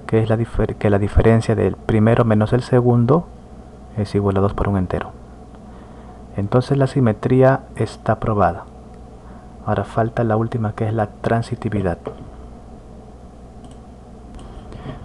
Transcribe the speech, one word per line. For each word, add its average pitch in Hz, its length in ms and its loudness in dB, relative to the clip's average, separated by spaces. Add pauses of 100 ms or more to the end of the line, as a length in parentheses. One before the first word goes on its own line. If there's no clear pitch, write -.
que, 113 160 2
es 110 60 0
la 113 80 2
difer-, 113 400 0
que 104 140 2
la 101 80 4
diferencia 113 560 4
del 95 220 2
primero 113 500 4
menos 107 260 4
el 123 100 2
segundo 123 640 4 (720)
es 104 180 -2
igual 101 220 2
a 95 40 4
dos 101 120 2
por 101 160 0
un 101 80 0
entero. 90 360 -4 (1200)
Entonces 127 400 0
la 135 100 4
simetría 131 720 4 (160)
está - 440 -2
probada. 98 440 0 (1000)
Ahora 104 200 -2
falta 117 400 -2
la 110 120 0
última, 113 380 -2
que 113 140 -2
es 107 40 -2
la 110 140 0
transitividad. 104 920 -2 (3000)